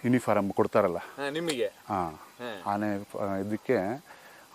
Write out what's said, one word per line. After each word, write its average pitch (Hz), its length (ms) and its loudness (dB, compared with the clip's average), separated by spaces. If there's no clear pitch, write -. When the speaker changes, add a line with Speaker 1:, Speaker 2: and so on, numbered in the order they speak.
Speaker 1:
ಯೂನಿಫಾರ್ಮ್ 107 480 4
ಕೊಡ್ತಾರಲ್ಲ. 101 440 4
Speaker 2:
ಹಾ, 139 340 -6
ನಿಮಗೆ? 151 360 -2
Speaker 1:
ಹಾ. 90 640 -6
Speaker 2:
ಹಾ. 104 340 -4
Speaker 1:
ಆನೆ, 104 460 -2
ಆ, 98 180 -2
ಇದಕ್ಕೆ, 107 680 0